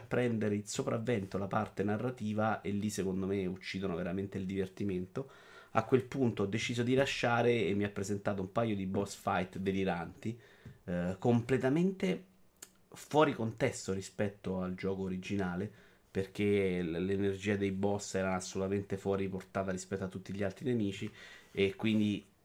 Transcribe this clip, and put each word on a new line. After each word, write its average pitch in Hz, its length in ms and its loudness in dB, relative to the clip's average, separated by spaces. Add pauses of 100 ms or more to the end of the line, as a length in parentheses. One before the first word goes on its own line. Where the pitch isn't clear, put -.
prendere 113 500 2
il 104 120 -2
sopravvento 117 720 -2
la 98 100 -2
parte - 360 -2
narrativa 107 800 0
e 101 100 -2
lì 104 180 0
secondo 95 360 -2
me 98 200 0
uccidono 92 500 -4
veramente 92 420 -4
il 95 80 -4
divertimento. 95 840 -4 (440)
A - 100 4
quel 127 200 4
punto 120 400 2
ho 98 40 2
deciso 113 340 -2
di 123 140 4
lasciare 120 720 4
e 101 80 2
mi 101 80 2
ha 101 60 0
presentato 101 520 -2
un 95 100 -4
paio 113 240 2
di 95 120 -2
boss 98 280 0
fight 92 440 0
deliranti, 95 800 0 (480)
eh, 90 340 -2
completamente 135 1080 2 (640)
fuori 147 420 4
contesto 113 600 -2
rispetto 95 680 -4
al 92 120 -2
gioco 95 300 -4
originale, 92 680 -2 (380)
perché 95 720 2
l-, 85 240 0
l'energia 98 500 0
dei 101 140 0
boss 101 460 0
era 95 180 0
assolutamente 95 640 -2
fuori 98 320 0
portata 95 400 -4
rispetto 92 340 -4
a 95 40 -4
tutti 92 260 -8
gli 101 80 -4
altri - 240 -4
nemici, 104 420 0 (440)
e 98 240 2
quindi 107 500 2 (200)